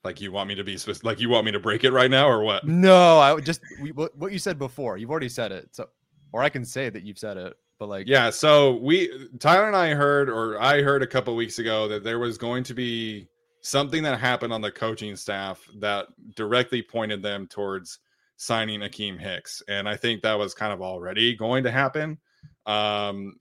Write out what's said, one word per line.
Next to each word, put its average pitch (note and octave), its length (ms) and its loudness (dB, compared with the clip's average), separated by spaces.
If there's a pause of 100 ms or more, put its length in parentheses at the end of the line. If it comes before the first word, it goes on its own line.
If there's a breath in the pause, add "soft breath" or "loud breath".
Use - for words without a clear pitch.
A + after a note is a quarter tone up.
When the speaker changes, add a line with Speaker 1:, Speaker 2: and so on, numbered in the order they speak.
Speaker 1:
Like, F#2+ 160 -8
you G2+ 120 -10
want G2 160 -4
me G2+ 60 -6
to G2 100 -8
be F#2+ 140 -8
spec-, - 260 -10
like, A2 160 -4
you A#2+ 80 -2
want A#2 180 4
me G#2+ 60 0
to G2+ 80 -4
break G#2+ 240 -2
it B2+ 80 8
right B2+ 180 6
now, C3+ 180 6
or A2+ 140 4
what? G#2+ 240 0
Speaker 2:
No, F3+ 520 10
I C#3+ 160 8
would D3+ 100 -4
just, D#3+ 160 -6 (200)
we, D3 120 -10
what, D#3 240 -6
what F3+ 160 -8
you G3 60 -6
said E3+ 200 -4
before. C3 400 -6
You've A#2 120 -12
already D3 180 -4
said A#2 240 -6
it. - 220 -16
So, - 140 -14 (440)
or A2+ 100 -2
I D3 60 2
can C3 160 -4
say B2+ 260 -6
that G2 120 -14
you've G2+ 160 -16
said G#2 180 -10
it, F#2 180 -12 (240)
but, G#2 100 -12
like, G2 200 -10
Speaker 1:
Yeah, B2 220 4
so C#3+ 460 6
we, C3+ 520 0 (120)
Tyler F#3 260 4
and G#3 100 0
I E3 180 2
heard, C#3+ 360 4
or A2 320 -4
I C#3+ 180 4
heard C#3+ 220 4
a B2+ 40 0
couple B2 280 -2
weeks A#2 240 -4
ago, A2 300 0
that G#2 160 -6
there A2+ 140 -4
was A#2+ 200 -4
going A#2+ 260 -4
to B2 100 -12
be A2+ 520 -6 (360)
something C#3+ 420 -2
that C3 160 -2
happened A#2+ 320 -2
on A2+ 80 -6
the G#2+ 100 -6
coaching G#2+ 460 -8
staff G2 500 -8 (120)
that G2+ 280 -4 (300)
directly A#2+ 460 0
pointed G#2+ 380 -6
them G2 280 -8
towards G2 500 -8 (380)
signing A2 440 -4
Akeem G2+ 380 -10
Hicks. F2+ 480 -12
And G2+ 220 -6
I G#2 80 -6
think A2+ 260 -4
that A2 160 0
was G2+ 160 -4
kind G#2+ 180 -6
of F#2 100 -10
already F#2 520 -2
going A#2 300 -2
to A#2+ 80 -2
happen. D3+ 440 -4 (480 soft breath)
Um, G#2 760 -4